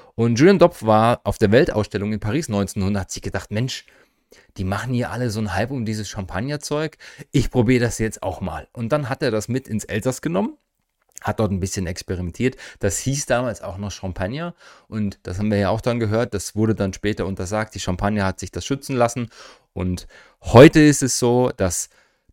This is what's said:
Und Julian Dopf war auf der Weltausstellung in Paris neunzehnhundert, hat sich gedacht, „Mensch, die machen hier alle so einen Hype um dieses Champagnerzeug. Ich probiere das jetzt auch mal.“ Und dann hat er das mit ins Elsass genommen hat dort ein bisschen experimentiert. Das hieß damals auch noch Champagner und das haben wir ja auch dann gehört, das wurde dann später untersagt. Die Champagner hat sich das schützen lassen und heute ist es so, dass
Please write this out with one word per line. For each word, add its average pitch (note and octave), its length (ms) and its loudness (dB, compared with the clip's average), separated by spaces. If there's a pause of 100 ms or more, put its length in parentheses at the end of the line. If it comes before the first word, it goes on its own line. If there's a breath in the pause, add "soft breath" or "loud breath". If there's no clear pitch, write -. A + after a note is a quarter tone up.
(160 loud breath)
Und A#2 220 2
Julian F3 220 6
Dopf E3+ 240 4
war A2 400 4
auf - 140 -2
der G#2 160 4
Weltausstellung G#2+ 580 2
in G#2+ 80 -4
Paris C3 300 -4
neunzehnhundert, G2+ 540 -2
hat - 80 -12
sich - 100 -10
gedacht, F#2+ 300 -8
„Mensch, A#2+ 340 -4 (720 soft breath)
die F#2+ 80 -4
machen G2+ 280 -4
hier A#2+ 180 -2
alle A#2+ 180 -4
so G#2+ 100 -4
einen F#2+ 160 -4
Hype A#2 160 -2
um B2 140 -6
dieses G#2+ 240 -6
Champagnerzeug. C#3+ 880 -6 (340 loud breath)
Ich - 200 0
probiere A#2+ 340 4
das A2 140 -4
jetzt A2 220 -4
auch F#2 200 -8
mal.“ D#2+ 320 -8
Und A#2 180 -6
dann D3 160 -2
hat C3+ 160 -4
er B2+ 80 0
das G#2+ 160 -4
mit B2 220 -4
ins G#2+ 160 -4
Elsass B2+ 360 -4
genommen G3+ 360 -2 (640)
hat - 180 -4
dort G#2 120 2
ein F#2+ 80 -2
bisschen F#2+ 280 -4
experimentiert. F2+ 720 -4 (220 loud breath)
Das G2+ 200 -2
hieß C#3 260 -4
damals A#2+ 360 -2
auch E2+ 160 -10
noch G2+ 140 -8
Champagner A2 640 -8 (320 loud breath)
und G#2 360 -4
das F#2 160 -8
haben G#2+ 120 -2
wir G2+ 60 2
ja G2 120 2
auch A2 120 -2
dann A#2+ 180 -2
gehört, A2+ 340 0
das - 220 -6
wurde A2 200 2
dann F#2+ 180 -2
später G#2 320 -4
untersagt. G2 500 -4
Die G2 40 -10
Champagner G2+ 460 -2
hat F#2 140 -2
sich F2+ 120 -12
das - 140 -10
schützen C#3 300 -4
lassen A#2+ 340 0 (440 loud breath)
und F#2 340 -4 (340 loud breath)
heute D3+ 400 10
ist D3 220 6
es - 160 -2
so, B2 360 2
dass - 340 -2 (440 soft breath)